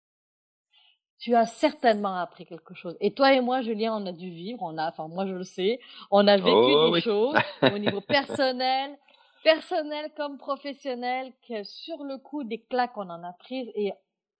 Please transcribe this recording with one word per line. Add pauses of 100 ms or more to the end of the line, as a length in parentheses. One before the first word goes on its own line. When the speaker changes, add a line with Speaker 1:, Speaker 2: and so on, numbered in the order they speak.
(1200)
Speaker 1:
Tu
as
certainement
appris
quelque
chose.
Et
toi
et
moi,
Julien,
on
a
dû
vivre,
on
a,
enfin,
moi,
je
le
sais, (320)
on
a
vécu
Speaker 2:
Oh
Speaker 1:
des
Speaker 2:
oui.
Speaker 1:
choses
Speaker 2:
<laughs> (120)
Speaker 1:
au
niveau
personnel, (480)
personnel
comme
professionnel, (160)
que
sur
le
coup,
des
claques,
on
en
a
prises.
Et (460)